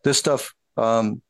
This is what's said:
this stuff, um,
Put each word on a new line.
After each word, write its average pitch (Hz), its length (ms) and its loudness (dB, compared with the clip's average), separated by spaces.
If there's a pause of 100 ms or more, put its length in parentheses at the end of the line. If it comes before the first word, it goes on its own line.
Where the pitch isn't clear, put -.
this 139 140 2
stuff, - 360 -2 (220)
um, 113 540 0